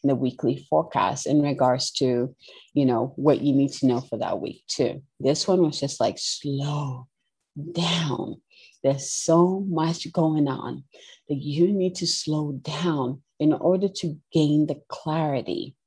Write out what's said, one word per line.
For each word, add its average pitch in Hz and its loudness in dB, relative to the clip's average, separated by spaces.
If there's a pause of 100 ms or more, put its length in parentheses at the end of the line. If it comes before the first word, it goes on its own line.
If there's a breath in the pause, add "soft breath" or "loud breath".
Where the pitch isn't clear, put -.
in 139 2
the 135 4
weekly 127 -2
forecast 156 0
in 147 4
regards 131 0
to, 127 0 (400 loud breath)
you 143 2
know, 123 0
what 139 4
you 139 2
need 139 2
to - 0
know 123 2
for 117 -8
that 92 -4
week - -10
too. - -2 (160)
This 139 0
one 185 4
was 151 2
just 139 -6
like, - 0
"Slow 139 -6 (640)
down. 170 -2 (420 soft breath)
There's 139 0
so 175 4
much 165 -2
going 156 2
on - -8 (420 loud breath)
that 147 -2
you 147 2
need 185 0
to 170 -4
slow 151 -2
down 147 -4 (180)
in 151 4
order 185 2
to 160 -6 (140)
gain 151 4
the 147 -6
clarity 139 -4 (100)